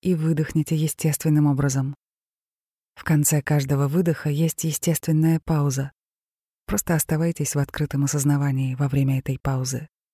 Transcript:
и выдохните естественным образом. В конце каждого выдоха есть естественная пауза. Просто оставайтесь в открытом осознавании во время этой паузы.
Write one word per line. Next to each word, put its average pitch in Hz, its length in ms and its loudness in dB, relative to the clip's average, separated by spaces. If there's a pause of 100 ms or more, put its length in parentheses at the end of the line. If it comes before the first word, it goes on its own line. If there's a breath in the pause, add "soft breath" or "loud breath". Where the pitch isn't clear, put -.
и 180 140 0
выдохните 156 600 0
естественным 151 720 2
образом. 139 500 0 (960)
В - 80 -20
конце 147 400 2
каждого 143 460 0
выдоха 165 420 0
есть 156 320 0
естественная 160 800 2
пауза. 139 500 -2 (760)
Просто - 280 -2
оставайтесь 160 600 -2
в - 20 0
открытом 143 460 -2
осознавании 139 720 0
во 143 100 0
время 135 320 0
этой 131 220 -6
паузы. 135 480 -4 (260)